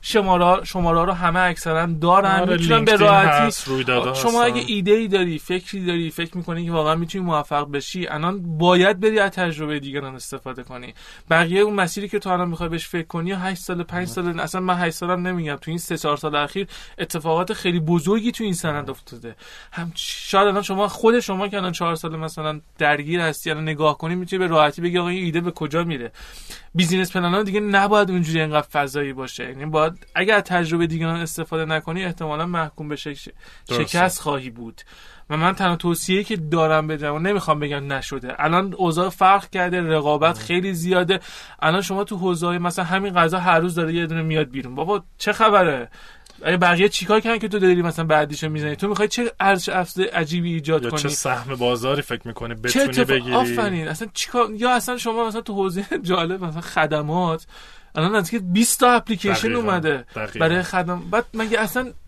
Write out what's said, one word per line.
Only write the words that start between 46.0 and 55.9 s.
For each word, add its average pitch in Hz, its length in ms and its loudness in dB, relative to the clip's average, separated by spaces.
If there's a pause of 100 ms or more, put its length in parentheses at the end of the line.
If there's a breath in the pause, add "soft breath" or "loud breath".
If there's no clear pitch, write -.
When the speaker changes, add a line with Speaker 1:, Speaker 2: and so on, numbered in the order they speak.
Speaker 1:
اگه 180 140 2
بقیه 175 320 6
چیکار 208 300 2
کردن 226 180 0
که 214 100 -4
تو 208 120 -2
داری 180 220 6
مثلاً 165 240 -2
بعدیشو 151 440 2
می‌زنی؟ 151 260 -4
تو 196 120 -4
می‌خوای 208 200 0
چه 233 320 -2
ارزش 190 300 2
افزوده 185 420 -2
عجیبی 170 420 -2
ایجاد 156 300 0
Speaker 2:
یا 120 60 -2
Speaker 1:
کنی؟ 151 100 -2
Speaker 2:
چه 143 100 -2
سهم 127 460 -4
بازاری 123 460 0
فکر 120 260 -8
می‌کنی 117 280 -10
Speaker 1:
چه 110 60 -14
Speaker 2:
بتونی 240 240 2
Speaker 1:
اتفاق-، - 220 2
Speaker 2:
بگیری؟ 123 280 0
Speaker 1:
آفرین. 196 520 0
اصلاً 160 260 -8
چیکار، 226 400 -2
یا 240 180 0
اصلاً 247 260 -2
شما 233 300 -2
مثلاً 220 140 -6
تو 220 120 -10
حوزه 196 480 -2